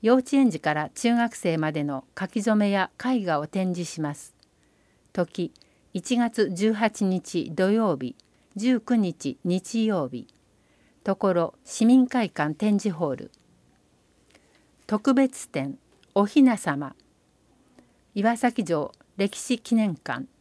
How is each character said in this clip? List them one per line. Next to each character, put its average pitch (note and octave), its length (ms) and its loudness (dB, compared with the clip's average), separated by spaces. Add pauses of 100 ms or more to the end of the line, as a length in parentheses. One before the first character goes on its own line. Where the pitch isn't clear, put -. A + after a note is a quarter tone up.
幼 A3+ 160 6
稚 C4 220 0
園 C4 100 6
児 D#3+ 100 -2
か D3+ 160 -2
ら D3+ 200 -4
中 A#3 200 0
学 A#3 200 0
生 E3 240 -2
ま D#3 120 -2
で D3+ 140 -4
の C#3 200 -6 (140)
書 F#3+ 100 -6
き - 120 -4
初 A3 140 2
め G3+ 160 2
や G3 280 0
絵 B3 260 -2
画 D#3+ 140 0
を D3 80 -4
展 F#3 280 -2
示 E3+ 100 -6
し - 160 -10
ま D3 140 -4
す。 - 200 -20 (760)
時、 F3 400 -4 (400)
一 F3+ 240 -4
月 A#3 340 0
十 G3 220 0
八 G#3+ 320 -2
日 F#3 500 -2
土 F#3 160 2
曜 G#3+ 260 2
日、 C3 200 -8 (400)
十 A#3 240 0
九 A#3+ 160 0
日 F3 480 -2
日 F#3 420 -2
曜 F3 220 0
日。 B2+ 180 -12 (760)
と F#3+ 120 0
こ F#3+ 160 0
ろ、 E3+ 220 0 (100)
市 - 200 -2
民 B3 220 8
会 A#3 240 -2
館 D3+ 240 -2
展 G#3 260 0
示 F#3 160 -4
ホ D#3 140 -2
ー C3 60 -4
ル。 - 140 -14 (1600)
特 G#3+ 280 2
別 C4 360 0
展、 C#3 280 -6 (360)
お G3+ 120 4
雛 B3+ 300 6
様。 C#3+ 400 -6 (1160)
岩 A3 220 2
崎 A#3+ 280 0
城 E3 280 -2 (240)
歴 G3+ 220 -2
史 A#3+ 200 -4
記 - 160 -4
念 G#3+ 220 2
館 C3 300 -8 (140)